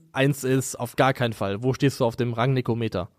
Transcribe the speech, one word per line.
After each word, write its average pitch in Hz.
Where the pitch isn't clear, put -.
eins 139
ist 131
auf 120
gar 135
keinen 120
Fall. 101
Wo 127
stehst 135
du 131
auf 117
dem 120
Rangnickometer? 117